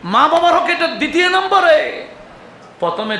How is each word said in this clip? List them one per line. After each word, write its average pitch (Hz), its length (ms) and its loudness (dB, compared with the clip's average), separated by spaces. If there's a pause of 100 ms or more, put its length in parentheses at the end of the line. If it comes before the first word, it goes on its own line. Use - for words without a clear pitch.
মা 233 240 2
বাবার 339 320 2
হক 339 100 -2
এটা 339 180 -2
দ্বিতীয় 302 420 -2
নম্বরে। 370 760 0 (720)
প্রথমে 208 400 -4